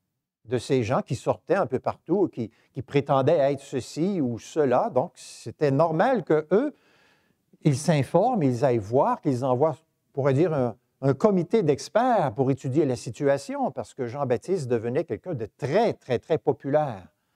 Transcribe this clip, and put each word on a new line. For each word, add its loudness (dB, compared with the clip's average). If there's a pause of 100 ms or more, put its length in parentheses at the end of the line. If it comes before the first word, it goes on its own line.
(440)
de -4
ces 0
gens -2
qui -6
sortaient -4
un 0
peu -4
partout, -2
qui, -8 (220)
qui -10
prétendaient 2
être -6
ceci -4
ou -2
cela. 0
Donc, 0
c'était -4
normal 2
qu'eux, 0 (880)
ils 2
s'informent, 2
ils 2
aillent 2
voir, 2
qu'ils -2
envoient, 2
on -20
pourrait 0
dire, 2
un, -2 (260)
un 2
comité 2
d'experts 0
pour 0
étudier -2
la -2
situation, -4
parce -12
que -6
Jean-Baptiste -4
devenait -2
quelqu'un -8
de -6
très, -2
très, -4
très -2
populaire. -2 (300)